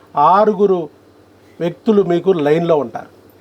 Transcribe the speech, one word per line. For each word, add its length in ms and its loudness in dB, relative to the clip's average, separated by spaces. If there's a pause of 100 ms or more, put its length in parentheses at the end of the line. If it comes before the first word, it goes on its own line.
(160)
ఆరుగురు 720 2 (720)
వ్యక్తులు 420 -2
మీకు 280 -2
లైన్లో 460 0
ఉంటారు. 420 -8 (220)